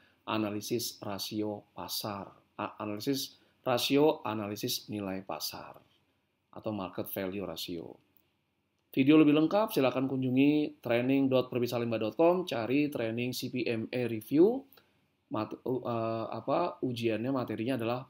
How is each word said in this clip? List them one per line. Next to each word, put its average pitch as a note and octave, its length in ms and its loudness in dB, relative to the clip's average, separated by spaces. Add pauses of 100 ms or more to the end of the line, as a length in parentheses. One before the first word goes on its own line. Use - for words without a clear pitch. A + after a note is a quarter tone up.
(300)
analisis G#2+ 720 -2
rasio G#2 720 -6
pasar. G2 560 -8 (320)
A-, - 160 -8
analisis G#2+ 560 -4 (320)
rasio, C#3 600 4
analisis G#2+ 680 -4
nilai F#2+ 320 -6
pasar D#2+ 480 -8 (800)
atau - 160 -8
market G2 400 -6
value G2 400 -6
ratio. E2 480 -10 (960)
Video C#3 240 8
lebih D3 200 8
lengkap D#3+ 360 2
silakan C3 320 2
kunjungi C3+ 800 2
training C3 440 2
dot B2+ 200 2
perbisalimba A#2+ 480 0
dot G#2+ 160 -2
com, F3 320 4
cari C3+ 480 0
training A#2+ 400 -2
C B2 160 -6
P B2+ 160 -2
M A2+ 240 -2
E B2+ 160 -2
review. D#3 600 2 (640)
Mat-, - 320 -4
u-, B2+ 240 -4
eh, A2+ 400 -4
apa, - 560 -4
ujiannya, A#2 480 -2
materinya A#2+ 480 -2
adalah A#2 320 -2